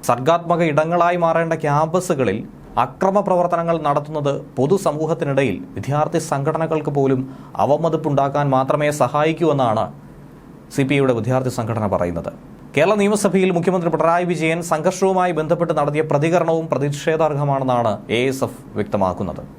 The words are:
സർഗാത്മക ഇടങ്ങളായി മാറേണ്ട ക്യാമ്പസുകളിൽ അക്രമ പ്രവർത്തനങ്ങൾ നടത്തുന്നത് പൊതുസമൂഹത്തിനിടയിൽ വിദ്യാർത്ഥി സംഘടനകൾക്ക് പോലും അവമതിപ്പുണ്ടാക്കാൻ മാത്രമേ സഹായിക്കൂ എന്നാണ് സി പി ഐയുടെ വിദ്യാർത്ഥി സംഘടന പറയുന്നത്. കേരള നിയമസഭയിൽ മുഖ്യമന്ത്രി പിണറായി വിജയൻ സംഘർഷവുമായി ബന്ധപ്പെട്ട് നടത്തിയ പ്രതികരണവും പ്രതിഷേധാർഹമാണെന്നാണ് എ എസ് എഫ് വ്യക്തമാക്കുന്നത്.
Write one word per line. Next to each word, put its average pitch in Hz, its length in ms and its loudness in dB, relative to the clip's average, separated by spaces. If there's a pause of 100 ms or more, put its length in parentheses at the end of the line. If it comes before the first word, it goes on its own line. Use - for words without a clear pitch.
സർഗാത്മക 165 520 2 (120)
ഇടങ്ങളായി 170 500 2
മാറേണ്ട 165 300 2 (100)
ക്യാമ്പസുകളിൽ 151 760 0 (480)
അക്രമ 190 420 0
പ്രവർത്തനങ്ങൾ 170 480 2 (120)
നടത്തുന്നത് 147 460 0 (240)
പൊതുസമൂഹത്തിനിടയിൽ 147 1000 0 (200)
വിദ്യാർത്ഥി 151 420 0 (120)
സംഘടനകൾക്ക് 156 680 -2
പോലും 135 240 2 (420)
അവമതിപ്പുണ്ടാക്കാൻ 147 840 0 (120)
മാത്രമേ 147 320 2 (120)
സഹായിക്കൂ 156 540 2
എന്നാണ് 113 300 2 (920)
സി 139 120 2
പി 143 100 2
ഐയുടെ 135 200 4
വിദ്യാർത്ഥി 127 420 0
സംഘടന 113 340 -2
പറയുന്നത്. 87 380 -2 (440)
കേരള 170 240 4
നിയമസഭയിൽ 202 560 2
മുഖ്യമന്ത്രി 170 380 0
പിണറായി 165 380 2
വിജയൻ 160 280 0 (120)
സംഘർഷവുമായി 180 680 0
ബന്ധപ്പെട്ട് 165 400 0
നടത്തിയ 147 320 0
പ്രതികരണവും 165 600 2
പ്രതിഷേധാർഹമാണെന്നാണ് 143 1200 0 (260)
എ 120 40 2 (100)
എസ് 131 160 -4
എഫ് - 140 -12 (160)
വ്യക്തമാക്കുന്നത്. 92 680 -2 (160)